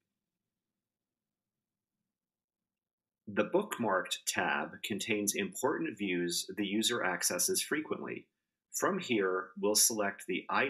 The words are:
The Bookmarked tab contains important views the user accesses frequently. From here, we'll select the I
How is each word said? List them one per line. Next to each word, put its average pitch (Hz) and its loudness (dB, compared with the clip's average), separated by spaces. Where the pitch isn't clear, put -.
The 104 2
Bookmarked 107 2
tab 78 0
contains 104 0
important 139 -2
views 87 0
the 104 -2
user 104 0
accesses 90 0
frequently. - -4
From 180 0
here, 175 0
we'll 196 2
select 104 2
the - -2
I 113 2